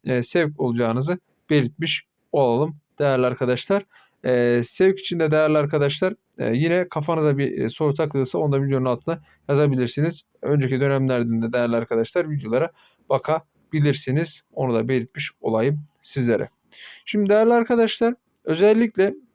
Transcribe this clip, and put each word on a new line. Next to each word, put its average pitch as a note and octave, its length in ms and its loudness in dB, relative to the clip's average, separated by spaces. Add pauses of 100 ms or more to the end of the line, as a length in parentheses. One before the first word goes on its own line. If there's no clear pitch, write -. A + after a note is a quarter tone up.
e, B2 160 0
sevk D3+ 380 -2
olacağınızı B2 600 -2 (300)
belirtmiş D3 560 -2 (260)
olalım C#3 440 0 (240)
değerli C3 260 2
arkadaşlar. B2+ 580 -2 (400)
E, A#2+ 400 2
sevk F#3+ 360 2
için F3 200 -6
de D#3+ 120 2
değerli D#3 260 2
arkadaşlar, D3 560 0 (240)
e, A#2 160 -2
yine E3 360 0
kafanıza D3+ 480 0
bir, C#3 240 -2
e, B2 80 -2
soru D3 240 -2
takılırsa D3 440 -2
onu D#3 140 0
da C#3 120 0
videonun C3+ 220 -2
altına C#3 360 -4 (280)
yazabilirsiniz. C#3+ 760 0 (180)
Önceki C3+ 380 0
dönemlerde B2+ 680 0
de A#2 60 -4
değerli A#2+ 220 0
arkadaşlar A2+ 540 -2
videolara B2+ 420 -2 (380)
bakabilirsiniz. D3 1300 -2 (120)
Onu C3 200 -2
da A2+ 140 0
belirtmiş B2+ 440 -4 (100)
olayım B2 400 0 (200)
sizlere. A#2 480 -2 (560)
Şimdi G#3 240 -2
değerli A3+ 240 6
arkadaşlar A#3 600 2 (300)
özellikle G#3 680 2 (220)